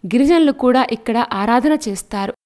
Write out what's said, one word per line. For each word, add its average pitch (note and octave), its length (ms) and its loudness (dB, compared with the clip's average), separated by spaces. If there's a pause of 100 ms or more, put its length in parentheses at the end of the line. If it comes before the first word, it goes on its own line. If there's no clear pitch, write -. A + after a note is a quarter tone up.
గిరిజనులు C#4 460 4
కూడా B3+ 400 2
ఇక్కడ A3+ 400 -4
ఆరాధన A#3+ 460 0 (100)
చేస్తారు. G3 460 -8 (120)